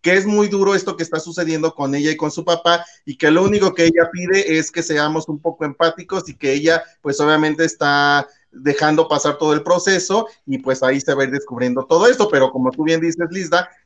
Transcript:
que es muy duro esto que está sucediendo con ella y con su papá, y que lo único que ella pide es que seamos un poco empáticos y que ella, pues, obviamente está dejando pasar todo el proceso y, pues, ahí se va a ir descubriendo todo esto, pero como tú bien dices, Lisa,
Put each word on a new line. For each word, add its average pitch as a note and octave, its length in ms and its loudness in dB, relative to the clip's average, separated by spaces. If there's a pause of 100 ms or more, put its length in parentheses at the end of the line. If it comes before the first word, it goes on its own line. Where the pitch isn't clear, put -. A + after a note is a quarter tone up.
que F3 140 2
es G3 100 2
muy G#3 220 2
duro G3 260 0
esto F#3+ 240 -2
que E3 60 -4
está E3 160 -4
sucediendo D#3+ 560 -4
con C#3 180 -4
ella C#3+ 180 0
y D3+ 60 -4
con D3+ 140 -4
su E3 120 -10
papá, E3+ 400 0 (220)
y D3 100 -10
que D#3 140 2
lo E3+ 140 6
único G3 300 2
que E3+ 100 2
ella E3 280 4
pide F3+ 460 -2
es D#3 140 -4
que E3+ 100 -6
seamos D#3 480 -2
un D3+ 100 -6
poco D#3+ 240 -6
empáticos E3 640 -4
y D#3 80 -18
que C#3 180 -2
ella, D#3+ 300 0 (180)
pues, C#3 200 -6
obviamente D#3 420 2
está C#3+ 640 2 (240)
dejando D3+ 560 0
pasar D3 300 -2
todo D3+ 160 0
el D3 80 0
proceso F#3+ 680 0 (200)
y, C3+ 100 -4
pues, C3 240 -2
ahí C3+ 180 0
se C#3 140 -2
va C#3 80 0
a C3+ 40 2
ir B2+ 60 -6
descubriendo B2+ 540 -4
todo F3 220 4
esto, G#3+ 220 2
pero C#3 220 2
como B2+ 200 -2
tú D#3 120 -4
bien E3 160 0
dices, E3 300 -2
Lisa, F3 400 -2 (160)